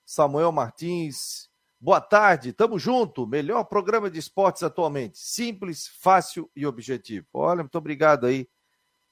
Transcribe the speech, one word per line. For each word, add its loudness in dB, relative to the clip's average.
Samuel 0
Martins. -6
Boa 4
tarde, 4
tamo 0
junto. 0
Melhor -2
programa -2
de -12
esportes 0
atualmente. -4
Simples, -8
fácil 2
e -6
objetivo. -8
Olha, 0
muito -8
obrigado 2
aí. 0